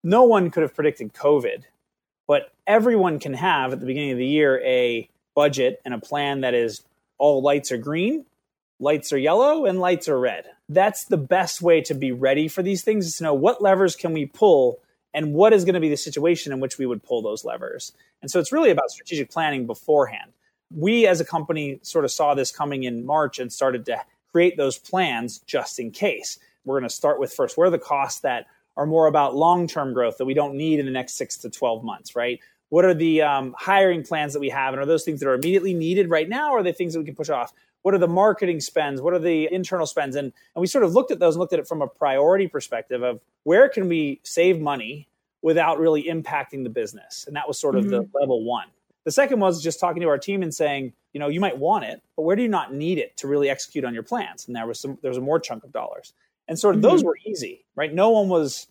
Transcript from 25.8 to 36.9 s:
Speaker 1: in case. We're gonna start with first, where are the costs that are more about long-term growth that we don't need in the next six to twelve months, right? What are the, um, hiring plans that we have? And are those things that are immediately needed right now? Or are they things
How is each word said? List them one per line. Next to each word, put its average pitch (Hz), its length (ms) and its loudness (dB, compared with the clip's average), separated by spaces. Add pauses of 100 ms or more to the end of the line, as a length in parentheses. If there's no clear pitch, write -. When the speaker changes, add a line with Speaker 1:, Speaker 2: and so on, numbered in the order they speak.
Speaker 1:
in 117 100 -8
case. 139 480 -4 (280)
We're 135 120 -2
gonna 120 120 -6
start 147 280 0
with 135 140 -4
first, - 240 -2
where 175 120 4
are - 20 4
the 165 80 -2
costs 139 420 -4
that 123 260 -4 (300)
are 147 80 -2
more 160 220 4
about 143 280 2
long-term 160 600 2
growth 120 240 0
that 131 80 -2
we 135 80 -2
don't 143 200 0
need 156 240 0
in 143 60 -2
the 131 80 -6
next 131 220 -8
six - 240 -10
to 120 100 -14
twelve 113 340 -4
months, 107 320 -14
right? 120 240 -4 (300)
What 170 160 4
are 185 80 6
the, 160 300 2
um, 139 340 -2
hiring 190 460 2
plans 151 320 -6
that 147 60 -4
we 139 100 -4
have? 135 240 -4
And 135 80 -4
are 139 40 -4
those 156 160 2
things 151 180 -6
that 139 100 -2
are 131 40 4
immediately 180 380 0
needed 175 380 0
right 160 180 0
now? 277 240 -2
Or 247 60 2
are 202 40 0
they 175 100 -2
things 170 200 -6